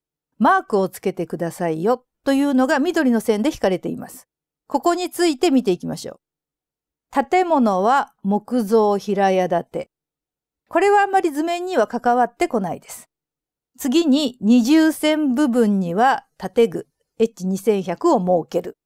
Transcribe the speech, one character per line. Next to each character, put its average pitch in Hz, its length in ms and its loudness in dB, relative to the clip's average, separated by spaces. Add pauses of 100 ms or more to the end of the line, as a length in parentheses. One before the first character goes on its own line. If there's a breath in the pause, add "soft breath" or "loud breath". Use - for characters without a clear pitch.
(380)
マ 339 200 2
ー 370 60 -2
ク 208 140 -2
を 190 100 0
つ - 120 -18
け 185 120 -4
て 175 140 -8
く 170 120 -8
だ 170 120 -6
さ 170 200 -4
い 160 120 -6
よ 240 220 -2 (200)
と 277 80 0
い 277 100 2
う 285 120 0
の 254 120 2
が 294 140 0
緑 320 300 0
の 233 100 0
線 208 220 -2
で 302 80 0
引 - 80 -6
か 196 120 0
れ 180 80 0
て 170 100 -10
い 165 80 -8
ま - 120 -14
す。 - 200 -20 (380)
こ - 140 -4
こ 349 140 0
に 359 160 -4
つ 349 160 0
い 294 120 0
て 359 120 2
見 254 140 2
て 202 60 0
い 175 80 -2
き - 80 -12
ま 165 100 -8
し - 140 -14
ょ - 100 -18 (960)
う。 269 140 2
建 359 180 2
物 226 340 2
は 247 400 0
木 208 400 -2
造 208 360 2
平 196 320 0
屋 185 180 2
建 170 160 -2
て。 - 240 -12 (800)
こ 330 120 -2
れ 403 100 2
は 403 120 4
あ 403 40 0
ん 392 40 -6
ま 381 100 0
り 359 100 -2
図 285 120 -4
面 349 240 -4
に 370 100 -6
は 214 100 2
関 240 300 -2
わ 247 80 0
っ 233 100 -6
て - 140 -2
こ 233 100 -4
な 175 140 -6
い - 80 -14
で - 80 -20
す。 - 220 -20 (680)
次 302 280 0
に 285 340 0
二 233 220 4
重 311 280 4
線 302 440 0
部 294 140 0
分 220 320 2
に 170 140 -4
は 240 320 0 (120)
建 220 320 0
具、 - 180 -10 (300)
エ 226 60 2
イ 226 100 -2
チ 180 120 -10
二 185 120 -2
千 202 240 0
百 180 280 -2
を 262 80 4
設 180 300 0
け 180 140 -4
る。 - 240 -14